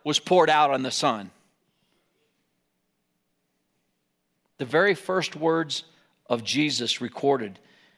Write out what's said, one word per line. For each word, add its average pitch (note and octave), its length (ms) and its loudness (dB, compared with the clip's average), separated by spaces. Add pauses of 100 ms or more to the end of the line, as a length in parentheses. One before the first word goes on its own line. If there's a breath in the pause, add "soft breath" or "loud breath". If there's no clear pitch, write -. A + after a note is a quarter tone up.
was D3 140 2
poured E3+ 320 4
out D3+ 200 4
on C3 120 0
the B2+ 80 -4
Son." G#2+ 400 -2 (3250)
The C3+ 80 -6
very F3 280 2
first F#3 400 -4
words D#3+ 500 -2 (420 soft breath)
of A#2 180 -4
Jesus B2 560 -2
recorded A#2+ 580 -4 (400 soft breath)